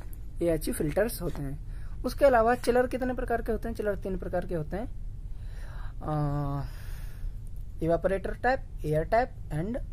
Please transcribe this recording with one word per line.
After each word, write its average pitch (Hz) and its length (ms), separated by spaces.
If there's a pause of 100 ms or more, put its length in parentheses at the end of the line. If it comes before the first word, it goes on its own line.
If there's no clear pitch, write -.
(440)
एएचयू 160 300
filters 190 480
होते 151 200
हैं। 143 240 (380)
उसके 254 200
अलावा 240 300
chiller 247 320
कितने 254 280
प्रकार 233 280
के 233 100
होते 220 160
हैं? 226 60
Chiller 208 220
तीन 190 200
प्रकार 180 300
के 185 80
होते 160 220
हैं, 226 120 (1120)
अ, 143 640 (1120)
evaporator 190 500
type, - 540
air 151 280
type 226 460
and 214 160 (160)